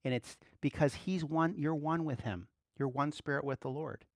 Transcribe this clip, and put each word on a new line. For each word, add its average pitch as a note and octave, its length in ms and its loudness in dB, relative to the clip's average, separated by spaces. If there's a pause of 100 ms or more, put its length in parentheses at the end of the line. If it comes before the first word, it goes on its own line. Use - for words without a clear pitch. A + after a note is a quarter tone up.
And B2+ 120 2
it's - 240 -4 (240)
because C#3+ 320 4
he's F#3 280 -2
one, D#3+ 360 2
you're D3+ 160 2
one D#3 320 0
with C3 140 -2
him. F#2+ 280 -4 (300)
You're C#3 100 2
one C#3 240 0
spirit C#3+ 320 -2
with C3+ 160 -2
the - 80 -6
Lord. C#3+ 480 -6